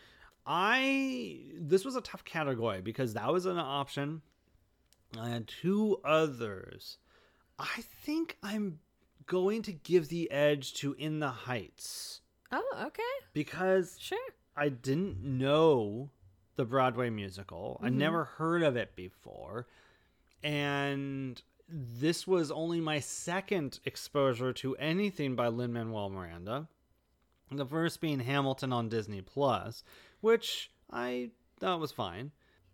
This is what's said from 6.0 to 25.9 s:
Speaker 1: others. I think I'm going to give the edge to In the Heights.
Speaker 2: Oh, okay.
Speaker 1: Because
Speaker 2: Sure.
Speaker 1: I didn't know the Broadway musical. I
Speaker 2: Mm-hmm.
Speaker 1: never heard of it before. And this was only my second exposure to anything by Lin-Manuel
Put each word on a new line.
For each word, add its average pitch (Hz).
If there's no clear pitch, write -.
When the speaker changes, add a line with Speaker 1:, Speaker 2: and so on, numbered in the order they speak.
Speaker 1:
others. 117
I -
think -
I'm 202
going 190
to 208
give 160
the 165
edge 143
to 139
In 156
the 147
Heights. -
Speaker 2:
Oh, 339
okay. 359
Speaker 1:
Because 185
Speaker 2:
Sure. -
Speaker 1:
I 147
didn't 135
know 135
the 135
Broadway 123
musical. 101
I -
Speaker 2:
Mm-hmm. 127
Speaker 1:
never 160
heard 165
of 143
it 107
before. 90
And 139
this 143
was 170
only 165
my 151
second 180
exposure 131
to 131
anything 160
by 120
Lin-Manuel 113